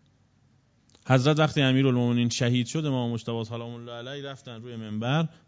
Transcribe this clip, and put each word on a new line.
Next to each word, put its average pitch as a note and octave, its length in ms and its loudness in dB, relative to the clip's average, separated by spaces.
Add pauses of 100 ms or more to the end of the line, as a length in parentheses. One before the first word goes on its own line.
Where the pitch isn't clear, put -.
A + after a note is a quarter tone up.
(1080)
حضرت C3 320 4
وقتی D3+ 220 2
امیرالمومنین B2 680 4
شهید B2 380 2
شد، D#3+ 180 -4
امام B2 260 0
مجتبی A#2 320 -6
سلام A#2 300 -10
الله A#2+ 180 -14
علیه C3+ 380 -12
رفتن B2 320 -14
روی A#2+ 140 -12
منبر A2+ 540 -2 (180)